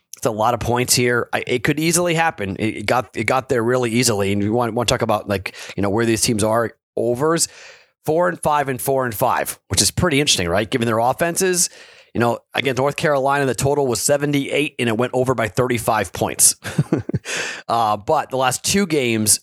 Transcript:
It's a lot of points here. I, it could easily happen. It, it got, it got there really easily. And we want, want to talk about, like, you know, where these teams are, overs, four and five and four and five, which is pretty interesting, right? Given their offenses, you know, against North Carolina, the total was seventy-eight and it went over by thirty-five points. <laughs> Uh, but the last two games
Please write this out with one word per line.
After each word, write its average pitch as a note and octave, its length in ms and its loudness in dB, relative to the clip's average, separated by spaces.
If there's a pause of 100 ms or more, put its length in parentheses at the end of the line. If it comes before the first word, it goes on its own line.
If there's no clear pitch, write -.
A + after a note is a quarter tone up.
(160)
It's - 100 -4
a A#2+ 40 0
lot A2 220 2
of A2+ 80 -2
points B2 340 0
here. B2 380 0
I, A2+ 140 -4
it B2 180 -2
could D3 160 0
easily E3+ 320 0
happen. D#3+ 460 -2
It, A2 200 -2
it G#2+ 80 -8
got, B2 300 -2
it A#2 80 -2
got C3 240 -2
there A#2+ 160 0
really B2 260 0
easily. A2 420 2
And G2+ 100 0
we G#2 80 0
want, A#2 240 0
want A#2+ 120 0
to - 60 0
talk B2 80 0
about, G#2+ 300 0
like, F#2+ 240 -4 (220)
you F#2+ 60 -2
know, G2+ 60 0
where A2 160 0
these A2+ 160 2
teams G#2+ 240 0
are, A2 320 0 (180)
overs, C3+ 540 0 (560)
four E3+ 240 0
and E3+ 140 -4
five D3 260 0
and B2+ 100 -4
four C3 280 0
and A#2 80 -4
five, G2 440 0 (100)
which - 120 0
is - 100 2
pretty D3+ 300 2
interesting, C3 260 0
right? G2 240 0
Given A#2 140 0
their A#2 140 2
offenses, E3+ 720 0 (420)
you G2 80 -4
know, A#2 200 2 (120)
against C3+ 260 -2
North C#3 180 0
Carolina, C#3 500 2
the B2+ 80 0
total C#3 320 0
was A#2 160 0
seventy-eight C#3+ 760 0
and A#2+ 120 0
it G#2+ 80 0
went B2 160 0
over B2+ 200 2
by A2+ 140 0
thirty-five A#2 640 0
points. - 480 0
<laughs> - 60 -16 (1000)
Uh, A2 280 2
but B2 340 -2
the C3 60 -4
last B2+ 280 0
two G3 220 2
games A#2+ 560 2